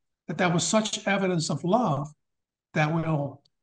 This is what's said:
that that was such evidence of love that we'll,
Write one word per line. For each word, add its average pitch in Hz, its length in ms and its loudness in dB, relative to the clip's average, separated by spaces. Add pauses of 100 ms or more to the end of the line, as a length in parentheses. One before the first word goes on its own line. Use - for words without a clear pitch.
(280)
that 160 100 -6
that 175 160 2
was 170 100 2
such - 440 0
evidence 190 420 0
of 147 140 -4
love 170 500 0 (640)
that 156 180 2
we'll, 160 480 -2 (220)